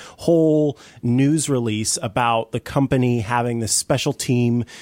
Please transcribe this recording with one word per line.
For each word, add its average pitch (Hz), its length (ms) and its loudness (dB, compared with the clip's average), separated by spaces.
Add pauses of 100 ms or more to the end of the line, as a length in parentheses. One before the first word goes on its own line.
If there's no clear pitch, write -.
(180)
whole 156 600 2 (240)
news 135 480 2
release 110 500 -2
about 117 520 -2
the 120 80 -4
company 127 600 0
having 120 380 -2
this 110 140 -4
special 139 400 -2
team, 120 520 0 (180)